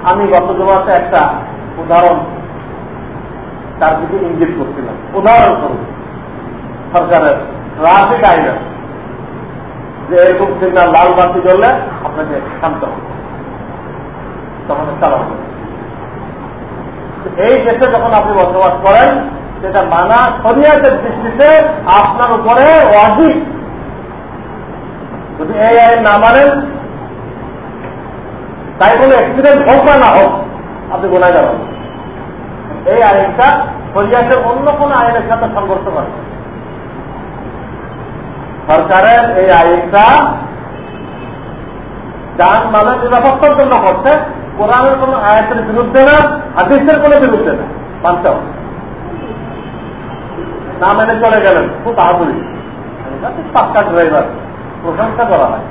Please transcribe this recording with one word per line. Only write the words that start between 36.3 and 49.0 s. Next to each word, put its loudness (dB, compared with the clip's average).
সরকারের 4
এই 4
আইনটা 4
যান 4
মালের 2
নিরাপত্তার 4
জন্য 4
করছে, 2
কোরআনের 2
কোনো 0
আয়াতের 2
বিরুদ্ধে 2
না, 6
হাদিসের 4
কোনো 6
বিরুদ্ধে 2
না, -6
মানতে 0
হবে। -2